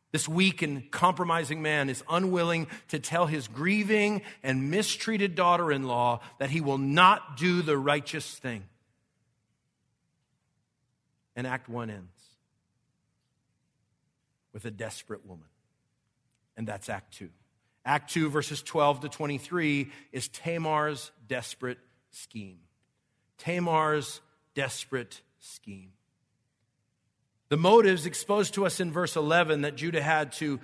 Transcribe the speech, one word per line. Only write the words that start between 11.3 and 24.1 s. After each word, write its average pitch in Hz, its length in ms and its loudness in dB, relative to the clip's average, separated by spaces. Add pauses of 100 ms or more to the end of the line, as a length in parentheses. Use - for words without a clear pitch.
And 123 120 -6
Act 127 220 -6
one 117 220 -8
ends 92 320 -16 (2250)
with 107 100 -12
a 117 60 -8
desperate 104 560 -12
woman. 82 220 -20 (1080)
And 110 100 -8
that's 104 220 -10
Act 101 240 -10
two. 92 160 -16 (560)
Act 147 260 0
two, 156 200 0
verses 143 320 -4
twelve 143 380 2
to 147 100 -8
twenty-three, 143 800 -2 (220)
is 123 160 -6
Tamar's 156 840 -2 (180)
desperate 123 500 -6 (320)
scheme. 95 500 -16 (760)
Tamar's 156 840 0 (320)